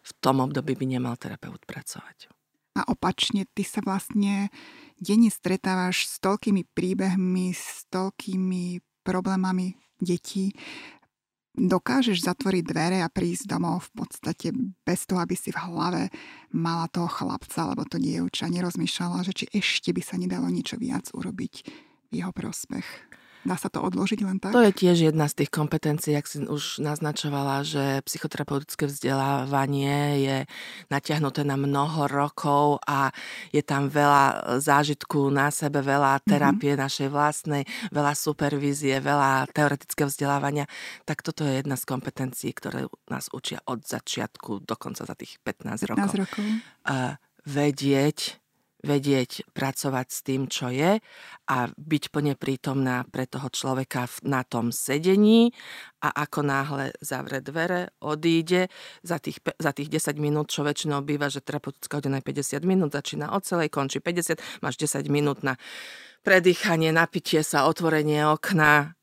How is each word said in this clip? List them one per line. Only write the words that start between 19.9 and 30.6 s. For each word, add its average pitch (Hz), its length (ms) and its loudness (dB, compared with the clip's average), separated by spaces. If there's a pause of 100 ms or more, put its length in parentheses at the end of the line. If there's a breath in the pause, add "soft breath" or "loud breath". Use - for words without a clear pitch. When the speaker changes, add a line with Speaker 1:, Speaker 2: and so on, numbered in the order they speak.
Speaker 2:
by 180 80 0
sa - 160 -10
nedalo 180 300 -2
niečo - 320 -2
viac - 340 -4
urobiť - 420 -8 (520 loud breath)
v - 80 -12
jeho 180 180 -4
prospech? - 540 -8 (540 loud breath)
Dá 185 140 -2
sa 190 160 -4
to - 100 -4
odložiť 185 400 0
len 190 220 -2
tak? 190 80 -4
Speaker 1:
To 247 100 8
je 208 140 8
tiež 170 340 6
jedna 156 160 4
z - 160 -2
tých 143 80 2
kompetencií, 151 640 0
jak 147 140 0
si 147 160 -8
už 139 400 -6
naznačovala, 147 800 -2
že 139 400 0
psychoterapeutické - 840 -4
vzdelávanie 139 1120 0 (240)
je 135 160 2 (540 loud breath)